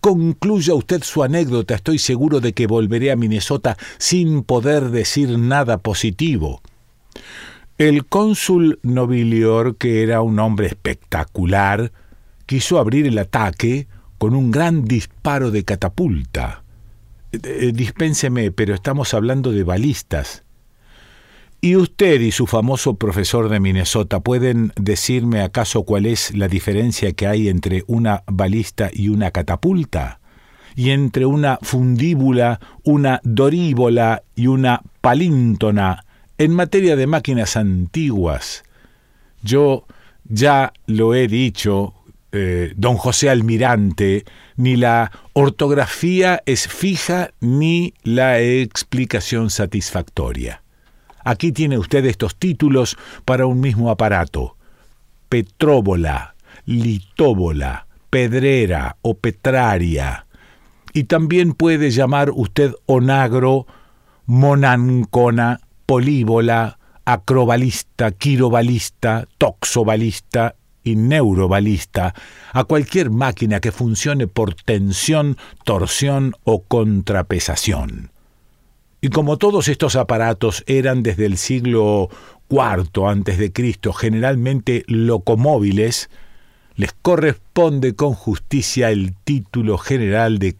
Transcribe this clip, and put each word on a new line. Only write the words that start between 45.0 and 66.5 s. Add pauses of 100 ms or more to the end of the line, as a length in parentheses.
ortografía
es
fija
ni
la
explicación
satisfactoria. (640)
Aquí
tiene
usted
estos
títulos (260)
para
un
mismo
aparato: (720)
Petróbola, (300)
Litóbola, (240)
Pedrera
o
Petraria. (640)
Y
también
puede
llamar
usted (120)
onagro, (580)
monancona, (260)
políbola, (240)